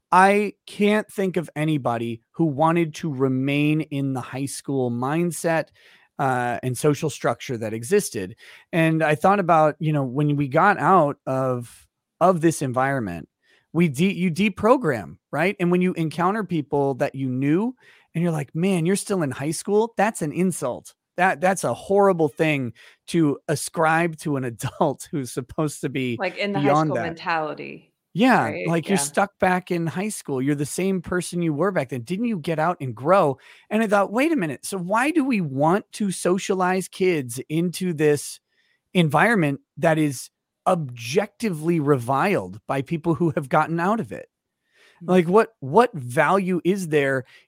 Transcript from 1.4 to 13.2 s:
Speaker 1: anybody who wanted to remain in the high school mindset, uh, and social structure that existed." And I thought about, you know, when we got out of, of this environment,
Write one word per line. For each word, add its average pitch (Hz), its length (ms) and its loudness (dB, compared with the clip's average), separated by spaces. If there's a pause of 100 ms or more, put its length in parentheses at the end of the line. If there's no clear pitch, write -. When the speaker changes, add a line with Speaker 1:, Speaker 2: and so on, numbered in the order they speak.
Speaker 1:
anybody 120 680 -2 (100)
who 165 140 0
wanted 160 500 2
to 160 160 -6
remain 139 680 0
in 139 300 -4
the 127 80 -4
high 131 260 -8
school 131 440 -4
mindset, 160 800 -2 (500)
uh, 123 460 -2
and 127 120 -4
social 147 340 0
structure 131 480 -4
that 107 140 -6
existed." 117 640 -2 (380)
And 160 320 2
I 151 100 2
thought 190 240 2
about, 160 400 4
you 156 140 0
know, 143 120 0
when 143 320 0
we 143 120 -2
got 170 300 2
out 147 480 4
of, 131 600 -4 (340)
of 175 220 2
this 165 180 2
environment, 127 680 -2 (440)